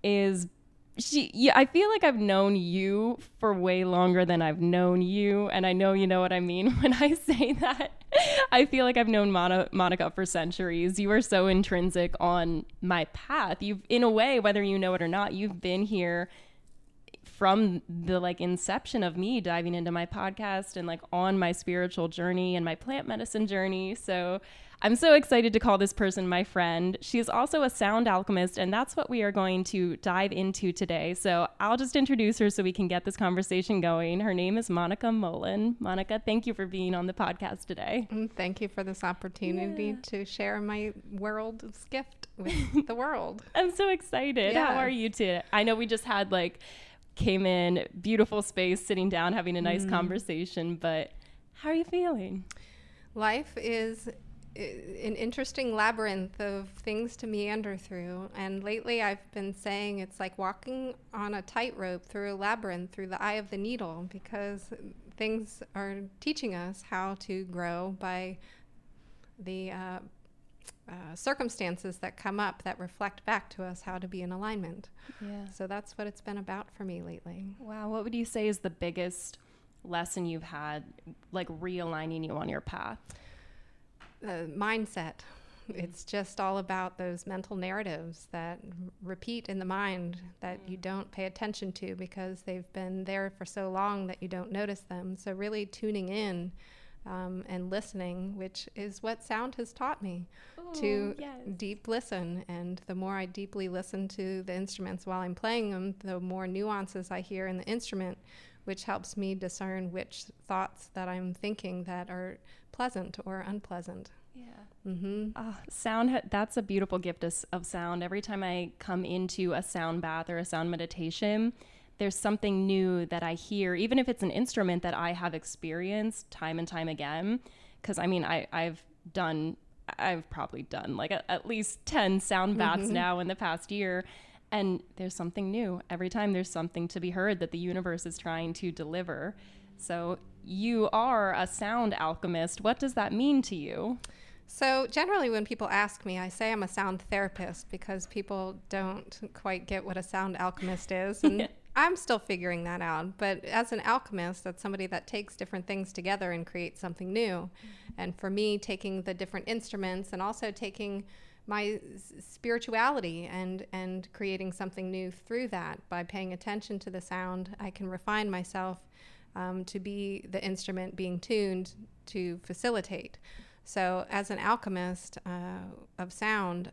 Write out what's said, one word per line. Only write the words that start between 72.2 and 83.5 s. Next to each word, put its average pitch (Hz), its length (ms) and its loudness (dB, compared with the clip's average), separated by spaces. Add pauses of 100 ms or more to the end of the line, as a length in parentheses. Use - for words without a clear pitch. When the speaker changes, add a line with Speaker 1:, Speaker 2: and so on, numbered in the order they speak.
Speaker 2:
up 208 240 -2
that - 160 -6
reflect 190 460 -8
back 208 240 0
to - 160 -12
us 180 180 -10
how 185 160 -8
to 185 80 -8
be 185 140 -8
in 180 120 -6
alignment. 190 580 -6 (280)
Speaker 1:
Yeah. 202 320 -10
Speaker 2:
So 196 160 -8
that's 202 300 -8
what 208 100 -6
it's 208 140 -10
been 202 160 -10
about 196 340 -8
for - 140 -14
me 175 160 -6
lately. 170 460 -12 (120)
Speaker 1:
Wow. 214 300 -10
What 214 160 -4
would 226 100 -4
you 233 120 0
say 214 220 0
is 208 100 0
the - 100 -6
biggest 175 680 -6 (440)
lesson 175 440 -4
you've 165 160 -4
had, 151 420 -10 (480)
like, 185 160 -4
realigning 165 800 -4
you 156 100 -6
on - 140 -4
your - 100 -4
path? - 380 -8 (1200)